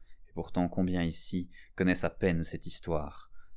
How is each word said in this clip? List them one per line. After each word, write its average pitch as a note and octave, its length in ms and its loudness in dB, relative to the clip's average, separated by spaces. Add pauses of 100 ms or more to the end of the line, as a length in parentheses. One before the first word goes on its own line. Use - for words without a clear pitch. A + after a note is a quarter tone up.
(280)
et - 60 -20
pourtant F2 340 0
combien F2+ 360 2
ici F2+ 460 -2 (260)
connaissent F#2 280 4
à - 60 2
peine E2 340 4
cette - 220 -6
histoire, - 680 -4 (260)